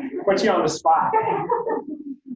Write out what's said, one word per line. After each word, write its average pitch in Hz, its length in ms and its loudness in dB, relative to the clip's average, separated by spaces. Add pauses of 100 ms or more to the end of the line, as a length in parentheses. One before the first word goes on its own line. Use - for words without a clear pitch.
(260)
Put 196 180 2
you 214 80 4
on 170 100 2
the 156 80 2
spot. 156 400 2 (1300)